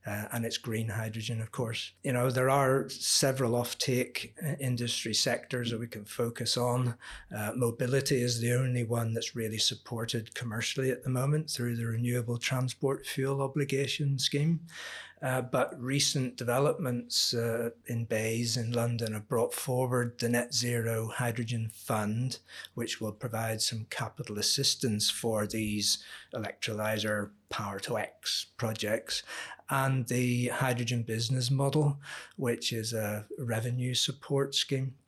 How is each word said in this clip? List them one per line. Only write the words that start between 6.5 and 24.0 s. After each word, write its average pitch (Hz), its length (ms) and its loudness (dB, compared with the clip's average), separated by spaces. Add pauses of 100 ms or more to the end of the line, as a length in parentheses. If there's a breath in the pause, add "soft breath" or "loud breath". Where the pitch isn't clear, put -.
on. 123 400 2 (400 loud breath)
Uh, 107 200 -2
mobility 127 680 2
is 120 180 2
the 120 140 2
only 123 300 2
one 113 300 0
that's 117 220 -4
really 110 220 -4
supported 117 760 -2
commercially 120 560 -2
at 123 120 -4
the 131 60 -2
moment 143 400 2
through 120 280 -2
the 117 80 -2
Renewable 120 520 0
Transport 131 680 0
Fuel 139 340 0
Obligation 139 760 2
Scheme. 156 420 2 (600 loud breath)
Uh, 131 200 2
but - 400 2
recent 131 560 0
developments, 123 960 2
uh, 117 360 0 (180)
in 117 180 0
Bays 113 500 0
in 117 160 0
London 117 400 2
have 107 160 -6
brought 120 260 2
forward 123 640 0
the 117 120 2
Net 120 240 2
Zero 113 600 0
Hydrogen 117 600 -2
Fund, 113 680 -2 (340 loud breath)
which - 280 -4
will 107 100 -2
provide 113 500 -4
some 110 280 -2
capital 107 500 -6